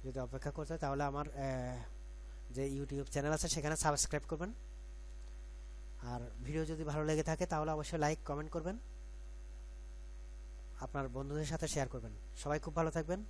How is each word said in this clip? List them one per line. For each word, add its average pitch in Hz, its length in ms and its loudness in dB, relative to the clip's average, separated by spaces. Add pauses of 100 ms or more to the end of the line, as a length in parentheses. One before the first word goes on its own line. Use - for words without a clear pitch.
যদি 131 140 -2
অপেক্ষা 131 320 -2
করতে, 156 280 -2
তাহলে 143 260 4
আমার, 143 240 2
আহ, 147 80 -6 (1120)
যে 131 140 2 (160)
YouTube 139 300 0
চ্যানেল 147 220 4
আছে 160 160 4
সেখানে 151 280 2
সাবস্ক্রাইব 147 540 4
করবেন। 175 220 0 (1500)
আর 123 180 -2 (240)
ভিডিও 156 200 2
যদি 156 200 0
ভালো 151 200 2
লেগে 156 180 6
থাকে 160 240 4
তাহলে 156 240 4
অবশ্যই 156 280 2
লাইক, 151 260 6
কমেন্ট 147 260 -2
করবেন, 170 280 0 (2000)
আপনার 135 280 -2
বন্ধুদের 139 360 0
সাথে 151 240 2
শেয়ার 135 200 2
করবেন। 113 240 -4 (240)
সবাই 147 240 2
খুব 160 160 -2
ভালো 160 140 6
থাকবেন। 170 400 0